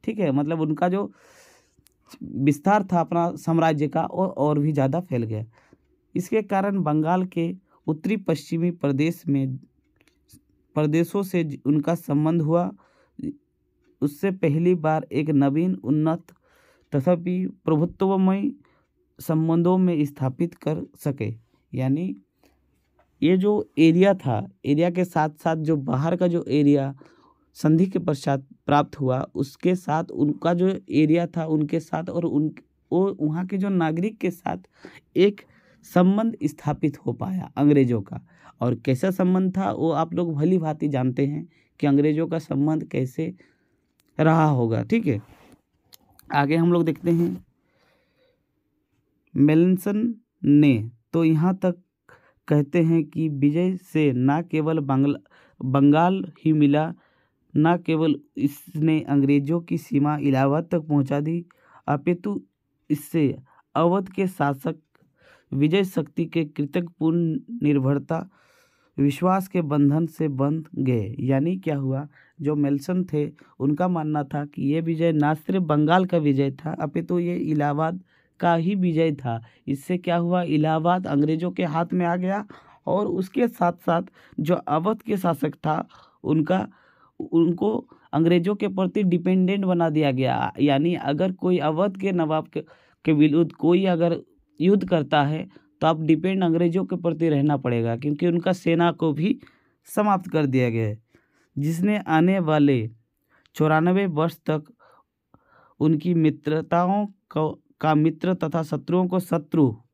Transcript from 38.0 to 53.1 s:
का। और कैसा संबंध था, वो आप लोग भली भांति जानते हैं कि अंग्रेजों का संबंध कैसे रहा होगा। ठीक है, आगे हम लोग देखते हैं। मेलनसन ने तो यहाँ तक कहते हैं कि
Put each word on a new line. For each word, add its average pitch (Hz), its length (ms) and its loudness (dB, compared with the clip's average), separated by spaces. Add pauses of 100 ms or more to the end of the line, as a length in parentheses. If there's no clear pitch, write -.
का। - 260 -14 (340)
और 120 140 0
कैसा 131 360 -2
संबंध 185 460 0
था, 190 140 -2
वो 165 200 -2
आप 165 220 -2
लोग 170 200 -4
भली 165 240 0
भांति 156 300 -4
जानते 131 400 -2
हैं 151 220 -8 (300)
कि 147 80 0
अंग्रेजों 151 400 2
का 165 120 -4
संबंध 151 440 -2
कैसे 160 520 -6 (840)
रहा 160 260 4
होगा। 117 380 2
ठीक 214 240 0
है, 104 140 -2 (1120)
आगे 143 220 2
हम 170 180 4
लोग 170 100 2
देखते 165 280 -2
हैं। 175 340 0 (1900)
मेलनसन 185 800 2 (300)
ने 139 460 4 (240)
तो 165 100 0
यहाँ 160 320 2
तक 180 260 -4 (640)
कहते 147 360 2
हैं 165 200 2
कि 160 260 -4